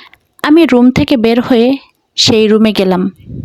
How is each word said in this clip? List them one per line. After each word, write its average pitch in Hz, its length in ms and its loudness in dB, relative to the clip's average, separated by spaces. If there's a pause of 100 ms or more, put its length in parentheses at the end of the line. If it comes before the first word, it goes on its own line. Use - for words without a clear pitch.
(420)
আমি 311 240 2
রুম 247 240 2
থেকে 285 260 0
বের 226 240 0
হয়ে 247 360 0 (400)
সেই 220 320 0
রুমে 214 240 2
গেলাম, 190 380 -2 (340)